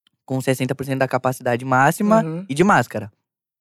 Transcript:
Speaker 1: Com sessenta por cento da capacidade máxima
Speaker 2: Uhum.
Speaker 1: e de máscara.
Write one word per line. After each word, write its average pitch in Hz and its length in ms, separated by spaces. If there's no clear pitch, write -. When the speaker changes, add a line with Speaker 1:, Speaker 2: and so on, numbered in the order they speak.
Speaker 1:
Com 131 140
sessenta 131 360
por 135 100
cento 135 140
da 135 80
capacidade 127 580
máxima 160 580
Speaker 2:
Uhum. 165 240
Speaker 1:
e - 60
de 151 100
máscara. 120 480